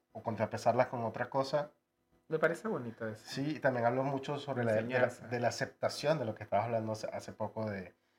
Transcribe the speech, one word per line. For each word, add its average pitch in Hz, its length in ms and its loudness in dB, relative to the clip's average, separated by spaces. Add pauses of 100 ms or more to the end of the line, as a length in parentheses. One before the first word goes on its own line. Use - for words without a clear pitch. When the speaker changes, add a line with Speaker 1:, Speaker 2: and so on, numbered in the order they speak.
(120)
Speaker 1:
o - 120 -12
contrapesarlas 113 640 2
con 120 160 -4
otra 113 260 -2
cosa. 143 420 0 (560)
Speaker 2:
Me 160 120 -2
parece 165 280 2
bonito 120 400 -4
eso. 107 180 -8
Speaker 1:
Sí, 143 300 -2
y 123 40 -8
también 123 260 2
habló 127 180 4
mucho 139 340 -2
sobre 127 260 -2
la, 117 100 4
de 113 80 4
la, 117 60 -2
Speaker 2:
Enseñanza. 123 400 0
Speaker 1:
de 120 120 -2
la 120 80 2
aceptación 139 720 0
de 123 60 -2
lo 110 100 -4
que - 80 -10
estabas 101 220 2
hablando 110 260 0
hace, 107 160 -4
hace - 260 -8
poco 110 360 -4
de, 92 260 -6 (240)